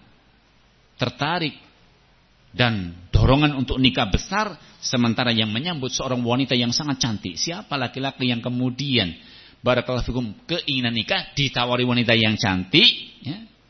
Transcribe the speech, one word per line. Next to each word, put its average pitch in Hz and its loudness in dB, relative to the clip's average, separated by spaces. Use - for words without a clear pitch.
tertarik 151 -2
dan 107 0
dorongan 143 6
untuk 131 -2
nikah 127 2
besar, 196 -4
sementara 120 0
yang 110 2
menyambut 139 -4
seorang 127 -2
wanita 123 0
yang 120 0
sangat 147 -2
cantik. 101 -4
Siapa 165 -6
laki-laki 131 -4
yang 120 0
kemudian, 123 -2
barakallahu 123 0
fikum, 120 -4
keinginan 135 -4
nikah, 165 -4
ditawari 123 0
wanita 120 2
yang 110 4
cantik, 98 4
ya, 165 -10